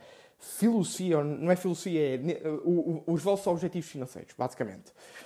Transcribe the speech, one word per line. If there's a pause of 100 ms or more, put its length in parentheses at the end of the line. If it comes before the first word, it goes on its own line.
(380)
filosofia,
não
é
filosofia,
é
ne-, (220)
o,
o,
os
vossos
objetivos
financeiros,
basicamente. (340)